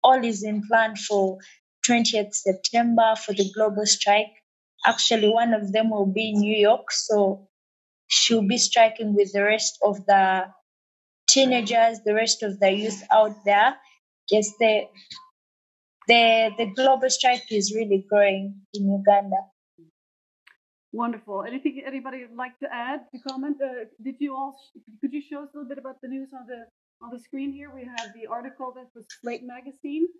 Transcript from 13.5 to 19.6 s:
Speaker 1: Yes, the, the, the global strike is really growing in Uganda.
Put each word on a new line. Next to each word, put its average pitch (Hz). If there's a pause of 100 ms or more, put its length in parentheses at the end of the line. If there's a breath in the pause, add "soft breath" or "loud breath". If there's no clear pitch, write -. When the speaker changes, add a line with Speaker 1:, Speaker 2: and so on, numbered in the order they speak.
Speaker 1:
Yes, 208
the, 220 (1300 loud breath)
the, 226
the 226
global 262
strike 247
is 202
really 196
growing 202 (120)
in 196
Uganda. 196 (1600)